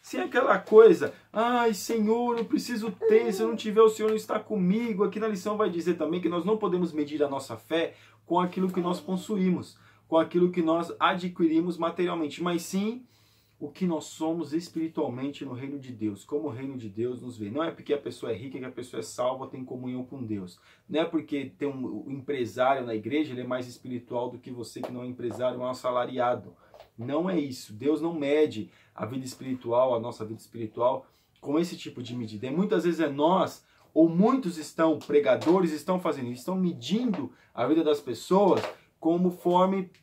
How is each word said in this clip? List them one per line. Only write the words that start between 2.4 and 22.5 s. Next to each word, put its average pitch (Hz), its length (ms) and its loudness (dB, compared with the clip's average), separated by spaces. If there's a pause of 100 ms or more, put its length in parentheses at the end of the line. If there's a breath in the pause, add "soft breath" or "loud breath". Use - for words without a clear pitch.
preciso 233 460 -4
ter, 226 420 4
se 190 80 -2
eu 220 80 0
não 226 80 -2
tiver, 214 240 2
o 220 80 10
Senhor 214 200 0
não 220 80 2
está - 220 -4
comigo." 202 680 0
Aqui 190 140 -2
na 220 100 -2
lição 208 280 -4
vai 208 140 2
dizer 170 240 -2
também 160 260 -2
que 170 80 -2
nós 170 160 -2
não 214 140 2
podemos 180 340 0
medir 147 300 -2
a 143 60 2
nossa 135 280 -6
fé - 380 -2 (320 loud breath)
com 170 120 2
aquilo 180 320 2
que 185 100 -2
nós 180 200 -2
possuímos, 185 800 -2 (280 soft breath)
com 160 120 2
aquilo 175 320 2
que 180 100 -2
nós 165 400 0
adquirimos 175 800 2
materialmente, 170 640 -2
mas 175 180 0
sim 214 460 -4 (520 soft breath)
o 143 120 -10
que 185 160 -4
nós 160 180 -2
somos 160 480 -4
espiritualmente 151 920 -4
no 127 80 -8
reino 139 260 -10
de 127 100 -14
Deus, 104 360 -6
como 147 200 -4
o 139 40 -4
reino 135 260 -10
de 110 140 -10
Deus 120 320 -6
nos 117 160 -14
vê. 104 120 -8
Não 147 140 -4
é 165 60 -4
porque - 240 -4
a - 40 -2
pessoa 123 320 -8
é 110 60 -2
rica 131 220 -12
que 127 80 -10
a 127 40 -10
pessoa - 300 -10
é - 20 -10
salva, 131 460 -4
tem 131 160 -12
comunhão 127 400 -8
com 131 180 -12
Deus. 101 380 -8 (260 soft breath)
Não 151 140 -2
é 165 60 0
porque 143 520 -4
tem 143 80 -4
um, 131 400 -8
um 139 60 -10
empresário 127 720 0